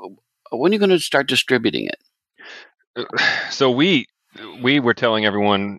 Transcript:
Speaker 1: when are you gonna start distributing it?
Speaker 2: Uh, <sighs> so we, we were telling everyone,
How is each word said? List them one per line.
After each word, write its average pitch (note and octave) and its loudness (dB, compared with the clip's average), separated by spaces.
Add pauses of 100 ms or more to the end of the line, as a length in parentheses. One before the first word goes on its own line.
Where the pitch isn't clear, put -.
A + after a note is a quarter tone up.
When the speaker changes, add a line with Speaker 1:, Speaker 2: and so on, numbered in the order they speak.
(500)
Speaker 1:
when D3 0
are - 2
you G#3 -2
gonna F#3+ 4
start C#3+ -2
distributing A2 0
it? - -10 (920)
Speaker 2:
Uh, A#2+ -8 (240)
<sighs> - -4
so C3+ 2
we, C#3+ 2 (540)
we C3 2
were A#2+ 2
telling A2 0
everyone, G2+ 0